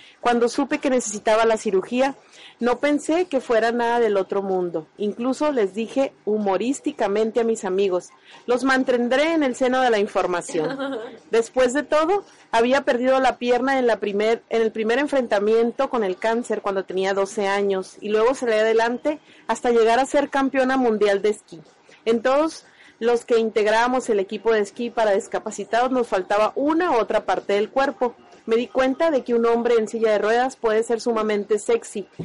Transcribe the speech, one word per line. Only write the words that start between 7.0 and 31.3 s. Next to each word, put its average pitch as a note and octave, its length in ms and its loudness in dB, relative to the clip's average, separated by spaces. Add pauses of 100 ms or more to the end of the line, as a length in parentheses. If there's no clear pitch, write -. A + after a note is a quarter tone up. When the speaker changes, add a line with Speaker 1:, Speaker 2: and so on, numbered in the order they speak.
Speaker 1:
a A#3 60 0
mis A3+ 200 -2
amigos, F#3 440 -2 (380)
"Los A#3+ 180 -2
mantendré C4 680 0
en D#4 100 2
el B3 100 -2
seno B3+ 280 0
de B3 80 2
la A3 80 2
información". F3+ 800 -2
Speaker 2:
<laughs> C4 540 -12
Speaker 1:
Después B3 440 2
de D4 100 0
todo, D#4+ 400 2 (260)
había A#3+ 300 2
perdido C4 400 2
la B3 160 2
pierna B3 420 0
en B3 80 2
la G#3+ 140 2
primer, G#3 480 0
en A3+ 140 0
el A3 100 0
primer A3 260 -2
enfrentamiento A#3 920 0
con A#3 120 -2
el F#3 140 -2
cáncer A3+ 460 -2
cuando G3 220 -4
tenía F#3+ 300 -2
doce G3 320 -2
años, G3 540 -2
y G#3 80 -10
luego A3 260 2
salí A#3+ 200 -2
adelante A3+ 640 0 (260)
hasta A#3 240 -2
llegar A#3 300 4
a C4+ 60 0
ser C#4+ 240 0
campeona C4 460 0
mundial G#3 460 2
de G#3+ 60 2
esquí. F#3+ 320 -6 (440)
En A3+ 180 0
todos C#4+ 420 0 (340)
los A#3+ 280 0
que A#3 120 2
integrábamos A3+ 720 0
el G#3 100 2
equipo G#3 320 -2
de G#3+ 100 4
esquí A#3 300 -4
para A3 220 2
discapacitados A3 800 -2
nos B3 160 0
faltaba G#3 480 0
una D#4+ 340 0
u C#4 40 2
otra G#3+ 320 0
parte F#3 260 -2
del G#3 160 0
cuerpo. C4+ 460 -2 (320)
Me A3+ 80 0
di A#3+ 140 0
cuenta C4 420 0
de B3+ 140 0
que A#3+ 100 -2
un A#3 100 2
hombre A#3 300 2
en A3 140 2
silla A3 240 0
de G#3 60 2
ruedas A#3 360 2
puede A3 300 0
ser A#3 160 -2
sumamente G#3+ 580 -2